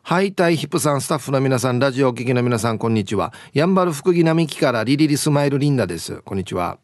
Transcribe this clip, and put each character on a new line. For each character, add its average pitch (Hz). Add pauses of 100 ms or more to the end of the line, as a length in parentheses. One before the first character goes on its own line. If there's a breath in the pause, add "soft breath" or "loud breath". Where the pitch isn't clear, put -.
は 180
い、 196
タ 170
イ 165
ヒ 143
ッ 143
プ -
さ 143
ん、 135
ス -
タ -
ッ 139
フ -
の 139
皆 131
さ 127
ん、 123
ラ 139
ジ 131
オ 131
お 127
聞 120
き 127
の 123
皆 123
さ 113
ん、 110
こ 117
ん 113
に 104
ち 107
は。 90 (220 loud breath)
や 143
ん 190
ば 185
る 170
福 175
木 170
並 160
木 -
か 139
ら 113
リ 135
リ 156
リ 143
ス -
マ 147
イ 143
ル 139
リ 143
ン 143
ダ 117
で 87
す。 -
こ -
ん 95
に 92
ち 92
は。 87